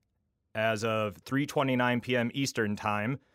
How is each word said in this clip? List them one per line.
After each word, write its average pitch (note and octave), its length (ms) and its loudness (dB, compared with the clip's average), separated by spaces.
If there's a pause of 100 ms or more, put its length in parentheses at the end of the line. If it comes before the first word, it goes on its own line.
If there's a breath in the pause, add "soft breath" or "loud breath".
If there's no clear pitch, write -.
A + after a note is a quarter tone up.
(560)
As A2 300 0
of A2 320 0
three C#3 280 0
twenty-nine B2 540 2
P B2 160 -2
M A#2+ 180 0
Eastern A#2 440 0
Time, G#2+ 420 -2 (160)